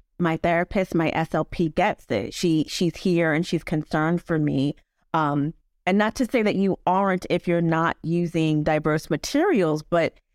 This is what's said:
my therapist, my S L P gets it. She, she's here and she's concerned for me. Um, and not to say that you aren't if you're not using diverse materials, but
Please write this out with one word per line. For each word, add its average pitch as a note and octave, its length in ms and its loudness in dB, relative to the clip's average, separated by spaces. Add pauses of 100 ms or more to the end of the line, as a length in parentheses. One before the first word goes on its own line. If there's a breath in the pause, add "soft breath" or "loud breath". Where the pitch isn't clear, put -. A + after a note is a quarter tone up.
(180)
my E3 200 0
therapist, F3 560 0
my E3 160 2
S - 240 -2
L D#3+ 100 0
P E3 240 -2
gets F3+ 420 -2
it. A2 220 -2
She, D#3+ 360 2
she's - 280 -2
here E3+ 360 2
and D#3+ 140 0
she's E3 180 -4
concerned D#3+ 580 -2
for E3 160 -2
me. C#3+ 380 -2 (360)
Um, D3 420 0 (320)
and F#3+ 120 2
not G#3+ 180 0
to B3+ 100 0
say A3+ 160 0
that G#3 140 2
you F#3+ 300 0
aren't F#3 420 0
if E3+ 180 -2
you're E3+ 140 2
not E3 420 0
using D#3+ 600 0
diverse D#3 480 0
materials, F3 720 0
but E3 320 0 (200)